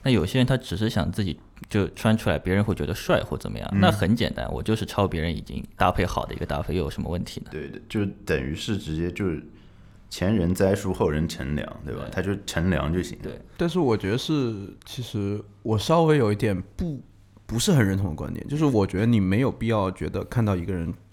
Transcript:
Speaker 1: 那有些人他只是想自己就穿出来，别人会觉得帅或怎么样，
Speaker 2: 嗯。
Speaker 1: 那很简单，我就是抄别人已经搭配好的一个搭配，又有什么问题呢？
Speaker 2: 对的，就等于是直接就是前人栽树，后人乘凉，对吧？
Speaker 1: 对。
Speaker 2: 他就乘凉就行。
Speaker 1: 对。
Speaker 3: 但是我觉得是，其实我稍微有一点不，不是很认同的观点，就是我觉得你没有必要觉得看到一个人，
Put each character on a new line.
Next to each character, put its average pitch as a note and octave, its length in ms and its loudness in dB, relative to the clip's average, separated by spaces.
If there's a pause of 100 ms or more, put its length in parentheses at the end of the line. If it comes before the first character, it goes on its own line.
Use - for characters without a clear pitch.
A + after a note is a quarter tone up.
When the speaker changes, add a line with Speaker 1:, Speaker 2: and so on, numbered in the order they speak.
Speaker 1:
那 C3 80 2
有 F#2 160 6
些 C3 120 0
人 B2 80 6
他 C3 100 2
只 F2 200 -6
是 A2 140 0
想 F2 220 0
自 G#2+ 100 -4
己 F2 160 -4 (300)
就 G2 220 2
穿 A2+ 280 2
出 - 100 -2
来， D2+ 100 2
别 F2+ 140 -2
人 G2+ 120 4
会 G2 100 0
觉 D2 100 -4
得 - 80 -4
帅 - 300 0
或 - 140 -6
怎 - 140 -8
么 - 80 -8
样， - 140 -8
Speaker 2:
嗯。 G3 80 2
Speaker 1:
那 F3+ 120 8
很 F#3 240 2
简 - 180 0
单， - 180 -6
我 B1+ 100 -6
就 A2 120 2
是 G#2 100 -2
抄 G2+ 220 0
别 D#2+ 160 -2
人 E2+ 120 -2
已 - 60 -6
经 - 240 -10 (120)
搭 F#2 160 4
配 F#2+ 120 2
好 - 220 -4
的 - 80 -10
一 - 20 -8
个 - 80 -4
搭 D2 160 -4
配， D#2 140 -4
又 F2+ 80 0
有 C#2 80 -2
什 - 100 -8
么 - 80 -6
问 F2 140 -4
题 - 180 -10
呢？ - 100 -14
Speaker 2:
对 C#2+ 180 -10
的， - 200 -14
就 G#2 160 0 (220)
等 D2+ 160 0
于 C#2 120 -4
是 G2 220 -4
直 D#2 200 -6
接 E2+ 160 -2
就 G2+ 120 -4
是 D#2+ 180 -2 (680)
前 G2 240 0
人 F2+ 200 2
栽 G2 200 4
树， F#2+ 180 -2
后 F#2 160 0
人 D2+ 200 0
乘 C2+ 260 -6
凉， - 220 -6 (100)
对 C2+ 80 -8
吧？ - 120 -8
Speaker 1:
对。 - 40 -10
Speaker 2:
他 F#2+ 100 -4
就 F#2+ 240 -2
乘 E2+ 240 0
凉 D2 240 0
就 F2+ 100 0
行。 - 200 -8
Speaker 1:
对。 - 180 -10 (160)
Speaker 3:
但 F3 120 0
是 E3+ 100 0
我 B2 180 4
觉 F#2+ 140 -2
得 A#2+ 80 0
是， A#2 680 -2
其 - 180 -12
实 G#2 400 -4 (200)
我 G#2+ 160 0
稍 E3 240 4
微 D3+ 160 6
有 A2 120 4
一 G#2 40 4
点 G2+ 260 0 (160)
不， D#3+ 240 -4 (460)
不 A2 120 -2
是 G3+ 140 4
很 B2 140 8
认 F#2+ 100 2
同 G2 140 0
的 D2+ 40 -6
观 C#2+ 200 -8
点， - 140 -10
就 C#3+ 80 -4
是 D#3 100 4
我 G#2+ 200 4
觉 F2+ 120 -2
得 A2 80 4
你 A#2 120 6
没 G2 220 4
有 C3 100 2
必 - 180 -4
要 G2+ 240 2
觉 E2 180 -6
得 G2 140 -4
看 A#2 200 0
到 G2+ 100 2
一 E2+ 120 -2
个 F#2+ 80 -2
人， E2+ 180 -2 (200)